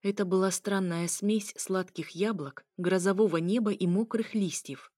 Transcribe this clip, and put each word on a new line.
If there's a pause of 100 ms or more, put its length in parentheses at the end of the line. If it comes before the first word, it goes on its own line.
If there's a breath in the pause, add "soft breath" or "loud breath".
Это
была
странная
смесь
сладких
яблок, (140)
грозового
неба
и
мокрых
листьев.